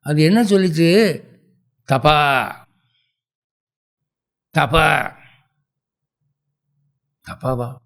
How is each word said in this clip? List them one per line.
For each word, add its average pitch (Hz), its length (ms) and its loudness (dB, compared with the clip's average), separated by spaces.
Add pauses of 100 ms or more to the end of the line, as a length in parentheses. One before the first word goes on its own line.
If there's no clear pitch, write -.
அது 151 220 -2
என்ன 196 200 2
சொல்லிச்சு? 185 800 2 (640)
"தபா, 139 640 0 (2000)
தபா." 151 640 -2 (2250)
தப்பாவா? 127 560 -8